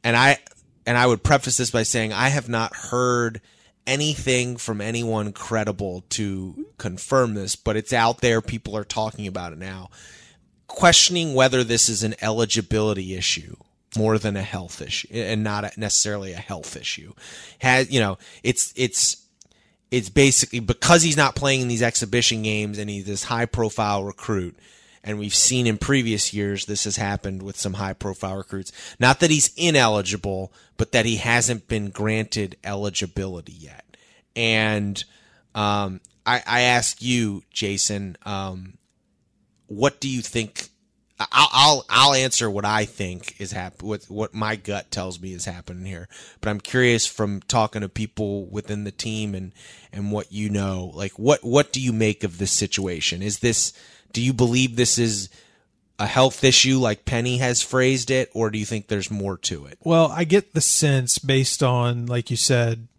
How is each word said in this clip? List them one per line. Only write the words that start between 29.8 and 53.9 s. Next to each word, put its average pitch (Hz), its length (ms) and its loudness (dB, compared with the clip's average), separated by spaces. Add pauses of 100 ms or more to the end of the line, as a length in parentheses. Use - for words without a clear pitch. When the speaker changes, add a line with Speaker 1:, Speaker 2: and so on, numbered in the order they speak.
Speaker 1:
but - 160 -2
that 113 120 4
he 113 120 0
hasn't 117 500 0
been 104 220 -4
granted 107 760 -2
eligibility 95 880 -6
yet. 69 440 -20 (380)
And, 110 680 0 (520)
um, 104 440 -2 (260)
I, 120 200 2
I 120 160 2
ask 123 400 2
you, 117 500 -2
Jason, 98 640 -4 (120)
um, 95 500 -8 (880)
what 113 320 0
do 139 80 -4
you 127 140 -4
think? - 480 -6 (500)
I'll, 131 320 4
I'll, 143 380 6
I'll 135 240 6
answer 131 360 2
what 101 160 -2
I 107 200 2
think 90 540 -8
is 98 120 -10
hap-, 92 320 -10
what, 104 220 -6
what 107 300 -6
my 110 200 -2
gut 101 360 -8
tells 92 280 -8
me 92 140 -12
is 87 120 -10
happening 90 400 -12
here. 90 240 -12 (320)
But 110 80 -4
I'm 104 100 -4
curious 120 480 2
from 101 400 -4
talking 110 340 0
to 101 80 -8
people 101 560 -6
within 104 380 -8
the 101 80 -8
team 110 440 -6
and, 95 160 -10 (400)
and 101 200 -4
what 104 200 -4
you 107 180 -4
know, 95 440 -2
like, 92 240 -8
what, 135 260 4
what 139 300 4
do 131 80 -4
you 127 120 0
make 110 300 2
of 87 140 -6
this 95 140 -2
situation? 90 720 -2
Is 98 180 -4
this, - 340 0 (400)